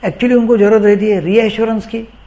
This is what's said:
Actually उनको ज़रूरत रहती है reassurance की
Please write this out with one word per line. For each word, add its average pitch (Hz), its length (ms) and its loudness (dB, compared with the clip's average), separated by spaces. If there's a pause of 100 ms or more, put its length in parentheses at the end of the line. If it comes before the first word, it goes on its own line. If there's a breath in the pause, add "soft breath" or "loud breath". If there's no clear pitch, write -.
Actually 247 320 0
उनको 233 200 2
ज़रूरत 208 260 2
रहती 208 260 2
है 202 100 0
reassurance 220 640 -2
की 226 200 -10 (220)